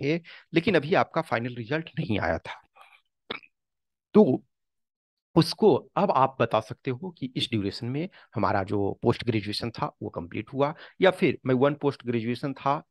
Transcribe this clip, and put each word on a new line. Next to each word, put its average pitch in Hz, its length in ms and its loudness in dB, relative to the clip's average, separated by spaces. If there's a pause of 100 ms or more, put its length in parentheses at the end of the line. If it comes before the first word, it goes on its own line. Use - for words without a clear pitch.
थे, 143 160 -2 (380)
लेकिन 170 200 2
अभी 151 200 2
आपका 123 280 0
फाइनल 120 320 -4
रिजल्ट 123 440 -6
नहीं 131 200 -2
आया 82 200 0
था। - 240 -16 (1500)
तो 190 280 6 (920)
उसको 170 380 4 (220)
अब 190 140 2
आप 135 300 2
बता 110 200 0
सकते - 300 -8
हो 151 200 -8
कि 131 260 -10
इस - 140 -4
ड्यूरेशन 101 360 -4
में 147 220 -6 (260)
हमारा 101 280 0
जो 101 400 -2
पोस्ट 117 220 2
ग्रेजुएशन 110 460 -4
था, - 320 -8
वो 107 60 -8
कंप्लीट 101 440 -10
हुआ, 139 220 -2 (260)
या 185 100 6
फिर 170 360 2
मैं 131 80 2
वन 139 200 4
पोस्ट 143 320 -4
ग्रेजुएशन 117 460 -4
था, 139 380 -4